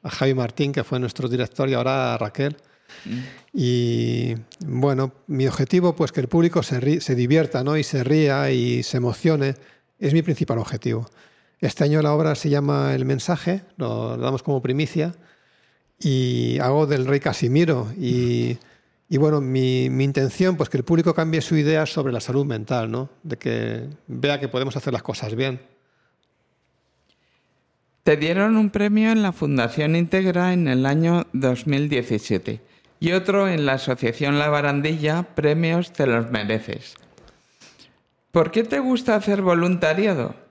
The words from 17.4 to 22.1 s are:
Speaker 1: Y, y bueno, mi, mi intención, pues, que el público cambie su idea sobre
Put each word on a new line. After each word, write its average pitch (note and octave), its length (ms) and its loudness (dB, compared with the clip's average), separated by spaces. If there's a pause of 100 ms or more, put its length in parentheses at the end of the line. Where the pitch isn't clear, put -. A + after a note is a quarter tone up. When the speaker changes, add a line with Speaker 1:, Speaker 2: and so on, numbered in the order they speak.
Speaker 1:
Y, A#2+ 640 -2 (500)
y D3 80 0
bueno, D3+ 240 2
mi, C3 480 0
mi C3 140 0
intención, C#3 520 0
pues, D3 140 -2
que - 80 -2
el B2 60 0
público E3 320 2
cambie D#3+ 260 0
su D#3+ 160 0
idea D#3 300 2
sobre C3+ 260 -2